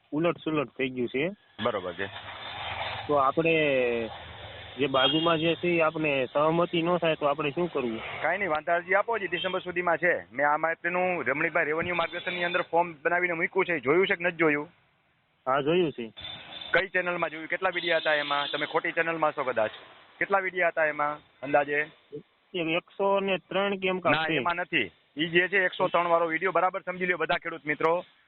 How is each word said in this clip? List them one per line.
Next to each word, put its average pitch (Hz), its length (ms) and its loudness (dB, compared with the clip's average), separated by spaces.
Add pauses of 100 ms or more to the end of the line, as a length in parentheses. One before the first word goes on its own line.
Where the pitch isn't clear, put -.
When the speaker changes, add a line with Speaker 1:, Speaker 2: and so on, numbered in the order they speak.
(120)
Speaker 1:
ઉલટ 160 260 0
સુલટ 151 400 -2
થઈ 135 120 0
ગયું 127 180 -2
છે. 147 240 -2 (320)
Speaker 2:
બરોબર 95 300 -2
છે. 95 120 -4 (1000)
Speaker 1:
તો 147 80 2
આપણે 143 360 4 (1300)
જે 139 100 2
બાજુમાં 147 500 4
જે 160 180 2
છે 175 120 -2
એ 170 140 4
આપણે 156 520 2
સહમતિ 165 480 2
ન 175 160 2
થાય 160 180 2
તો 151 100 -2
આપણે 143 260 0
શું 170 220 -2
કરવું? 117 280 -2 (200)
Speaker 2:
કાંઈ 165 160 0
નહીં, 202 120 -2
વાંધા 156 260 0
અરજી 175 180 0
આપો, 208 220 2
હજી 196 120 -4
ડિસેમ્બર 180 320 -2
સુધીમાં 175 380 0
છે. 139 340 0
મેં 139 180 0
આ 151 80 4
માટેનું 170 680 -2
રમણીકભાઈ 156 420 0
રેવન્યુ 165 300 -2
માર્ગદર્શનની 175 480 -4
અંદર 175 180 0
ફોર્મ 170 400 0
બનાવીને 175 320 0
મૂક્યું 175 320 0
છે, 170 140 0
જોયું 160 280 4
છે 196 80 2
કે 175 80 -4
નથી 175 140 0
જોયું? 151 320 2 (800)
Speaker 1:
હા, 135 140 2
જોયું 160 300 2
છે. 113 220 -10 (580)
Speaker 2:
કઈ 185 160 2
ચેનલમાં 175 420 0
જોયું? 156 180 -8
કેટલા 180 220 0
વીડિયો 170 280 2
હતા 160 160 2
એમાં? 143 380 0
તમે 147 140 -2
ખોટી 165 260 -2
ચેનલમાં 165 400 0
છો 143 120 -4
કદાચ. 113 280 0 (480)
કેટલા 196 200 2
વીડિયો 180 280 0
હતા 165 180 2
એમાં 147 340 -2 (240)
અંદાજે? 147 360 2 (720)
Speaker 1:
એક 170 140 -2
એકસો 196 520 0
ને 196 180 0
ત્રણ 196 400 -2
કે 190 100 -2
એમ 185 120 0
કાંક 165 160 2
Speaker 2:
ના, 156 80 0
Speaker 1:
છે. 160 120 0
Speaker 2:
એમાં 170 200 0
નથી. 160 360 -2 (260)
ઈ 160 100 -2
જે 175 200 2
છે 185 180 2
એકસો 180 220 0
ત્રણ 175 200 2
વાળો 170 200 4
વીડિયો 165 240 -2
બરાબર 180 300 0
સમજી 180 240 -6
લ્યો 180 120 0
બધા 160 180 0
ખેડૂત 165 300 -8
મિત્રો. 160 400 0 (220)